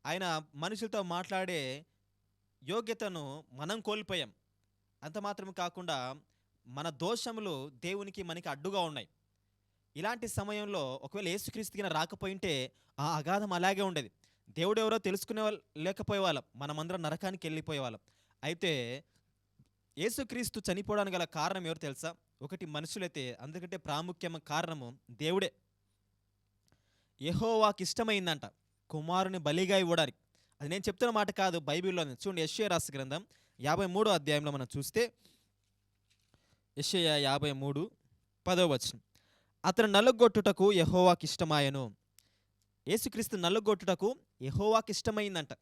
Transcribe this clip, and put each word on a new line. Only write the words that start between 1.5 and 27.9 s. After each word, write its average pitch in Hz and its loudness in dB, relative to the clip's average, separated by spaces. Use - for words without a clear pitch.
యోగ్యతను 180 -6
మనం 165 -6
కోల్పోయాం. 185 -4
అంత 160 -8
మాత్రమే 196 -6
కాకుండా 160 -4
మన 143 -6
దోషములు 185 -4
దేవునికి 196 -8
మనకి 170 -8
అడ్డుగా 170 -2
ఉన్నాయి. 151 -4
ఇలాంటి 220 -4
సమయంలో 202 -4
ఒకవేళ 185 -6
యేసుక్రీస్తు 202 -6
గిన 196 -2
రాకపోయింటే 170 -2
ఆ 151 0
అగాధం 190 0
అలాగే 185 2
ఉండేది. 170 -2
దేవుడెవరో 214 2
తెలుసుకునే 214 -2
వాళ్ళ-, 214 -2
లేకపోయేవాళ్ళం. 190 0
మనమందరం 156 -6
నరకానికి 175 -4
వెళ్ళిపోయేవాళ్ళం. 147 -4
అయితే 143 -2
యేసుక్రీస్తు 233 -4
చనిపోవడానికి 196 -2
గల 175 0
కారణం 175 -4
ఎవరు 160 -6
తెలుసా? 160 -8
ఒకటి 170 -10
మనుషులైతే, 151 -6
అందుకంటే 170 -12
ప్రాముఖ్యమైన 165 -6
కారణము 147 -4
దేవుడే. 165 0
యెహోవాకి 214 2
ఇష్టమైందంట 185 0